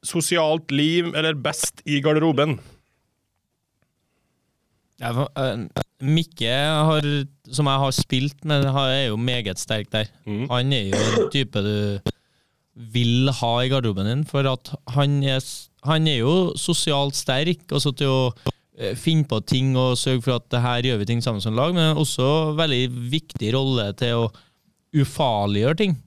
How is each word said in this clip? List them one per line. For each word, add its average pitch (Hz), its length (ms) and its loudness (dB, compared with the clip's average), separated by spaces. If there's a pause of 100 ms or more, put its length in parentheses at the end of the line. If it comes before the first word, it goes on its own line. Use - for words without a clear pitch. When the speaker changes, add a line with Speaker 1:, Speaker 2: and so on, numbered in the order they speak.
Speaker 1:
sosialt 160 680 0
liv, 165 400 0
eller 156 240 -2
best - 480 -6
i 147 160 0
garderoben? 151 560 2 (2500)
Speaker 2:
Ja, 120 120 -4
for, 123 220 -2
eh, 131 240 -2 (420)
Mikke 147 480 0
har, 151 540 2 (500)
som 143 160 0
jeg 135 120 2
har 135 120 2
spilt 131 540 -2
med, 143 200 2
har, 135 240 0
er 135 180 0
jo 107 100 -2
meget 117 420 -2
sterk 107 320 -4
der. 107 160 0 (140)
Speaker 1:
Mm. 104 280 -6
Speaker 2:
Han 123 240 0
er 110 140 0
jo 98 80 0
en 110 340 2
type 131 320 -2
du 104 380 0 (760)
vil 120 520 2
ha 120 300 0
i 127 100 0
garderoben 110 380 0
din, 127 160 -2
for 139 240 -2
at 131 240 -4 (160)
han 143 360 0
er 135 140 0
s-, - 320 -10 (140)
han 156 240 2
er 143 140 2
jo 175 340 2
sosialt 143 600 -2
sterk, 151 540 -2
og 143 120 -2
så 143 120 0
til 139 140 0
å, 131 260 2 (460)
eh, 107 160 -4
finne 160 320 2
på 110 180 -2
ting 131 300 2
og 127 220 2
sørge 131 260 0
for 131 160 0
at - 100 -16
det 123 120 0
her 123 200 0
gjør 123 180 0
vi 101 60 -2
ting 117 160 0
sammen 113 200 -2
som 110 120 -2
lag, 143 220 0
men 160 220 2
også 151 580 0
veldig 131 340 0 (220)
viktig 131 420 -4
rolle 131 400 0
til 120 220 -2
å 113 160 0 (640)
ufarliggjøre 123 840 2
ting. 190 180 2 (120)